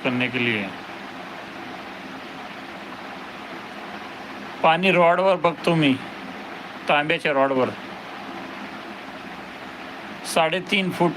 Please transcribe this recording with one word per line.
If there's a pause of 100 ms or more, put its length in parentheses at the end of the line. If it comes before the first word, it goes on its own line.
करने
के
लिए. (4000)
पाणी
रॉडवर
बघतो
मी, (960)
तांब्याच्या
रॉडवर. (2750)
साडेतीन
फूट